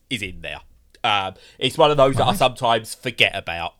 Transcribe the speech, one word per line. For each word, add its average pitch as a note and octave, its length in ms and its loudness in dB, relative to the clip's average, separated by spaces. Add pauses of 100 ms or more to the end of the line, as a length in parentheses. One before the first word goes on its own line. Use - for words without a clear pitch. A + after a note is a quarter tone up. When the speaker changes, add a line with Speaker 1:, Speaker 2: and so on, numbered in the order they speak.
(120)
Speaker 1:
is A2+ 100 -4
in F2 200 -10
there. D2 180 -12 (440)
Um, G2 300 0 (240)
it's - 220 -2
one D3+ 100 6
of D3 80 0
those C3+ 200 4
that C3+ 80 2
I - 20 0
Speaker 2:
Right. A2 100 0
Speaker 1:
sometimes A#2 560 0
forget A2+ 420 0
about E2+ 440 -8